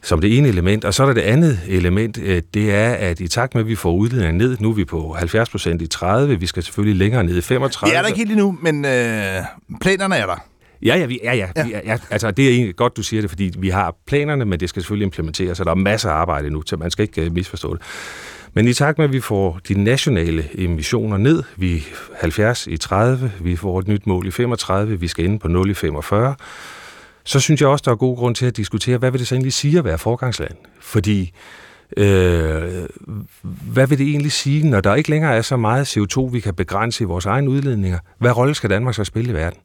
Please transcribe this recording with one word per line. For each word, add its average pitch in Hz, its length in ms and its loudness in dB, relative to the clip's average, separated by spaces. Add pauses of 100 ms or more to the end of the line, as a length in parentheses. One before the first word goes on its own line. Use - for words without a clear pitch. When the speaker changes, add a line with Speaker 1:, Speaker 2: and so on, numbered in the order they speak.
Speaker 1:
som 80 180 0
det 104 180 4
ene 143 100 6
element. 95 360 2
Og 98 100 0
så - 80 2
er 139 40 4
der 139 80 4
det 113 60 2
andet 120 480 4
element, 95 500 0
øh, 92 240 0 (120)
det 104 200 2
er, 107 180 2
at 90 280 -2
i 90 80 -4
takt 120 260 -2
med, 117 80 2
at 110 60 -2
vi 113 60 0
får 90 180 0
udledningen 98 460 2
ned, 127 220 2
nu 107 100 2
er 113 40 0
vi 101 100 0
på 80 340 -8
halvfjerds 107 320 0
procent 85 320 -2
i 80 40 -6
tredive, 107 540 0
vi 90 60 -4
skal 87 160 -6
selvfølgelig 104 340 0
længere 104 280 2
ned 87 120 0
i 87 40 0
femogtredive. 135 500 0
Speaker 2:
Det 160 80 2
er 175 40 2
der 208 60 0
ikke 220 100 -2
helt 220 120 0
endnu, 202 320 2
men, 151 220 0
øh, 113 580 -2 (380)
planerne 190 360 0
er 110 100 0
der. 90 180 -6 (380)
Speaker 1:
Ja, 117 140 4
ja, 175 100 0
vi, 120 180 -6
ja, 120 100 0
ja, 98 220 -2
Speaker 2:
Ja. 156 80 0
Speaker 1:
vi 120 80 -6
er, 104 140 -8
ja, 110 120 -2 (120)
altså, 110 200 -2
det 131 160 2
er 131 40 6
egentlig 123 260 2
godt, 120 200 0
du 110 60 -6
siger 107 180 -2
det, 104 100 -2
fordi 92 280 -2
vi 95 100 -2
har 90 260 0 (120)
planerne, 143 380 0
men 92 160 0
det 90 80 -4
skal 92 140 -6
selvfølgelig 101 240 -2
implementeres, 87 520 -4
så 92 60 -2
der 85 60 0
er 82 40 2
masser 95 360 0
af 78 40 0
arbejde 76 360 -2
nu, 76 160 -4
så - 100 -4
man 82 140 -4
skal - 120 -2
ikke, 104 200 -2
øh, 82 100 -2
misforstå 87 420 -4
det. - 80 -10 (720)
Men 110 140 4
i 123 60 2
takt 147 240 0
med, 156 60 4
at 139 80 2
vi 131 80 0
får 98 480 -2
de 101 60 2 (100)
nationale 82 680 2
emissioner 95 640 -2
ned, 143 260 4 (140)
vi 90 200 0
er 78 40 0 (400)
halvfjerds 107 460 0
i - 100 -6
tredive, 120 640 0
vi 87 160 -2
får 92 220 -2
et 92 100 -4
nyt 104 180 0
mål 92 200 2
i 95 40 -4
femogtredive, 107 720 -2
vi 87 80 -2
skal 85 160 -2
ende 101 140 2
på 95 100 -4
nul 92 220 2
i 101 40 0
femogfyrre, 95 600 0 (880)
så - 160 2
synes 143 200 4
jeg 147 80 6
også, 143 180 2
der 135 40 2
er 117 60 2
god 127 200 0
grund 120 180 0
til 123 120 -2
at 123 100 -2
diskutere, 113 420 -2
hvad 127 120 2
vil 127 100 -2
det 120 80 -4
så 127 60 -2
egentlig 131 180 0
sige 147 260 2
at 160 60 0
være 82 140 -2
foregangsland? 117 560 -4 (260)
Fordi, 101 520 0 (640)
øh, 87 760 4 (720)
hvad 120 440 0
vil 135 120 2
det 139 80 2
egentlig 147 260 0
sige, 151 380 2
når 104 100 4
der 101 140 4
ikke 151 160 2
længere 151 260 2
er 113 60 2
så 131 140 -2
meget 123 320 2
C - 80 -4
O 107 80 2
to, 131 200 0
vi 123 160 -4
kan 101 140 -4
begrænse 101 500 -2
i - 20 -4
vores 87 200 -4
egne 131 240 0
udledninger? 113 480 0 (200)
Hvad 117 180 2
rolle 135 180 2
skal 117 160 -2
Danmark 110 240 0
så 104 100 -2
spille 117 260 -4
i 113 40 -4
verden? 80 300 -4